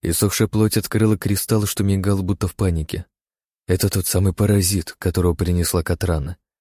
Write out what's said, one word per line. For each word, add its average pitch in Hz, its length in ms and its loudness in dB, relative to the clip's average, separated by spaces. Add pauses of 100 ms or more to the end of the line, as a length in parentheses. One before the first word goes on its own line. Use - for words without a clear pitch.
Иссохшая 101 460 0
плоть 107 300 2
открыла 107 400 0
кристалл, 104 480 0
что - 180 -4
мигал, 98 400 0
будто 95 240 -2
в - 80 -6
панике. 87 500 -2 (640)
Это 92 220 2
тот 95 180 -2
самый 95 260 2
паразит, 101 640 2
которого 87 360 0
принесла 87 500 0
Катрана. 85 540 -2 (240)